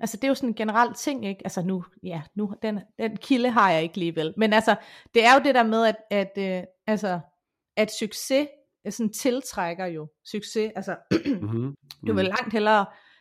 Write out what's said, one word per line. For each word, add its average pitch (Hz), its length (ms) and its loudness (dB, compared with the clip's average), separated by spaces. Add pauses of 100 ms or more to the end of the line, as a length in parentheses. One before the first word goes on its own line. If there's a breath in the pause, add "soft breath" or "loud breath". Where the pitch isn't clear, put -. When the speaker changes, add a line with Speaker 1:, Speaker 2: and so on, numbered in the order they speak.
Speaker 1:
altså, 214 160 -6
det - 80 -6
er 269 40 2
jo 269 60 4
sådan 262 140 -2
en 214 60 -2
generel 220 400 0
ting, 262 320 -6
ikke? 196 180 -8
Altså - 180 -4
nu, 180 220 -4 (180)
ja, 165 200 -8 (120)
nu, 208 280 -4
den, 214 180 -4 (180)
den 220 180 -4
kilde 247 340 2
har 214 200 4
jeg 160 120 2
ikke 165 160 -6
lige 170 180 -4
vel, 156 200 -2
men 214 160 2
altså, 220 240 4 (380 loud breath)
det 226 100 6
er 247 100 10
jo 285 100 8
det 269 100 4
der 240 80 6
med, 226 240 2
at, 220 100 2 (140)
at, 196 220 -2 (260)
øh, 180 60 -10 (220)
altså, 196 340 -2 (560)
at 214 160 2
succes, 269 560 -2 (380)
øh, 202 60 -8
sådan 220 200 -4
tiltrækker 190 760 -4
jo 156 220 -8 (160)
succes, 214 520 -6
altså, 190 200 -6 (140)
<clears throat> 277 320 0
Speaker 2:
Mhm. 113 320 -4 (320)
Speaker 1:
du 214 60 0
vil 190 120 2
Speaker 2:
Mhm. 190 140 -2
Speaker 1:
langt 233 140 -8
hellere, 214 280 4 (400 loud breath)